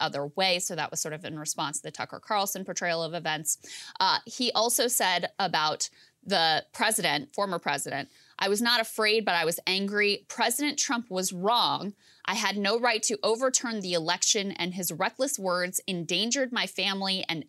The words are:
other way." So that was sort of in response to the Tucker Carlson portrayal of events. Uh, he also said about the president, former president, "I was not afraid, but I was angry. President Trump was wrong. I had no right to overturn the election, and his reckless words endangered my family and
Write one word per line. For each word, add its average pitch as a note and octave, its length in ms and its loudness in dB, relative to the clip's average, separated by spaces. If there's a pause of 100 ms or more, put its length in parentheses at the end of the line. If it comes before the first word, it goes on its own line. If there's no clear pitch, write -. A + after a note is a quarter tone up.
other D3 280 -2
way." F#3+ 300 2
So - 160 -4
that D#3 160 -4
was - 100 -6
sort D#3 120 -6
of D#3 140 -10
in D#3 120 -8
response D3+ 400 -4
to - 40 -8
the D#3 80 -8
Tucker - 280 -8
Carlson G3 460 -2
portrayal E3+ 380 -2
of D#3+ 100 -4
events. D#3+ 460 -2 (420)
Uh, F#3+ 240 6
he A#3+ 280 -2
also A#3 360 2
said F#3 300 2 (220)
about D#3 500 0 (340)
the E3 480 4
president, F3 640 0
former G3 240 -2
president, C#3+ 500 -4 (300)
"I G3 100 2
was G#3 140 2
not A#3 180 4
afraid, A3 440 2
but F#3+ 100 2
I E3+ 100 4
was E3 220 0
angry. G3 640 2
President A#3+ 500 0
Trump A#3 320 -2
was F#3+ 220 -2
wrong. F#3 640 0 (300)
I F#3 100 -2
had G3+ 220 0
no G3+ 220 2
right A3+ 260 2
to - 200 0
overturn A#3 560 0
the F#3 140 -2
election, F3+ 580 2
and F3 220 -2
his F3+ 180 -4
reckless A#3 480 -2
words F3+ 480 -2
endangered G#3 640 0
my A3 160 0
family F#3+ 600 -2
and D#3+ 200 -6